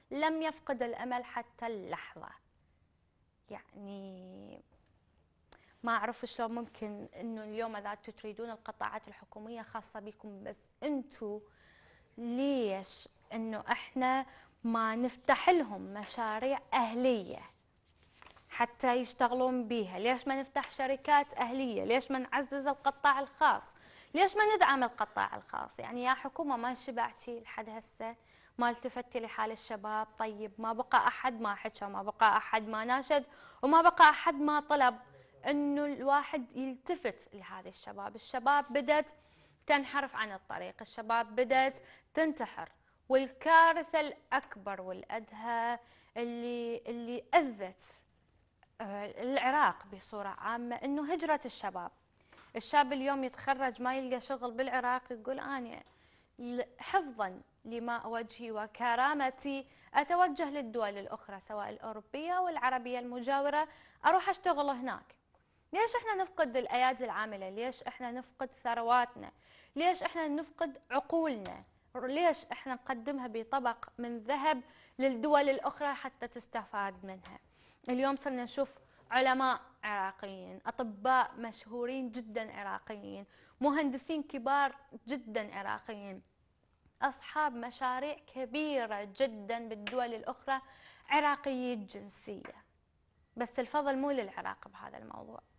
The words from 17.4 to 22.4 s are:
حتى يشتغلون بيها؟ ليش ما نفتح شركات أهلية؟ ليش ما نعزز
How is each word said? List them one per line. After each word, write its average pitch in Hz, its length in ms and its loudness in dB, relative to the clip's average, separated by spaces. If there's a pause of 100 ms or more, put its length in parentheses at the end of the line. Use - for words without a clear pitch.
حتى 240 440 2
يشتغلون 254 760 2
بيها؟ 202 320 -2
ليش 247 280 2
ما 269 120 0
نفتح 269 320 -4
شركات 285 640 2
أهلية؟ 240 500 -2
ليش 254 280 2
ما 262 80 0
نعزز 269 480 -2